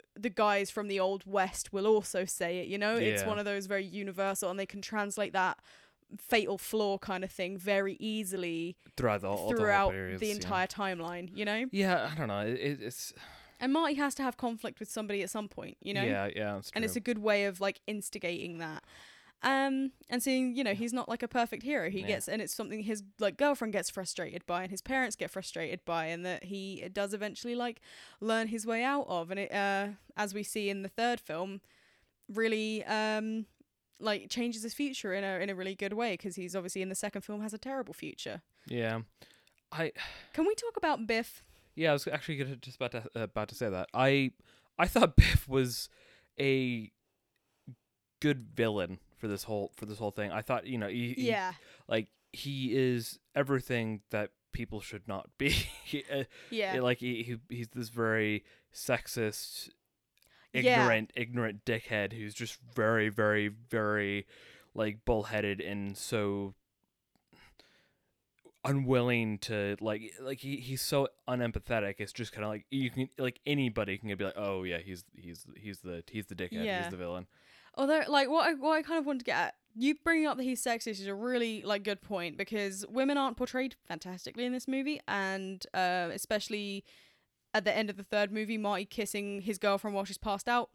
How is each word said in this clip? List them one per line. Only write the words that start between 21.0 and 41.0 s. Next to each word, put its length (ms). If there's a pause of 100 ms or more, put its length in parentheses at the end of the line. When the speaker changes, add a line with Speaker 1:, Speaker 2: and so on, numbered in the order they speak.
Speaker 1:
like, 160
a 20
perfect 380
hero. 260
He 120
Speaker 2:
Yeah. 40
Speaker 1:
gets, 220
and 120
it's 140
something 300
his, 180 (160)
like, 180
girlfriend 360
gets 180
frustrated 560
by 160
and 80
his 100
parents 360
get 160
frustrated 520
by, 220
and 180
that 200
he 480
does 200
eventually, 440
like, 240 (400)
learn 260
his 180
way 200
out 240
of. 240
And 80
it, 120
uh, 360 (280)
as 160
we 120
see 260
in 120
the 60
third 300
film, 420 (680)
really, 560
um, 640 (520)
like, 320
changes 320
his 120
future 380
in 120
a, 160
in 100
a 60
really 180
good 200
way, 220
'cause 200
he's 180
obviously 260
in 80
the 60
second 280
film 180
has 120
a 60
terrible 360
future. 480 (260)
Speaker 2:
Yeah. 320 (720)
I 180 (440)
Speaker 1:
Can 120
we 80
talk 220
about 320